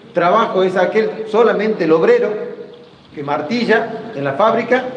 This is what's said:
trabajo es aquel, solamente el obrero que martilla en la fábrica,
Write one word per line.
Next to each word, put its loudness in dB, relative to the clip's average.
trabajo 2
es 0
aquel, 2
solamente 2
el 4
obrero 4
que -10
martilla -2
en -6
la -4
fábrica, 0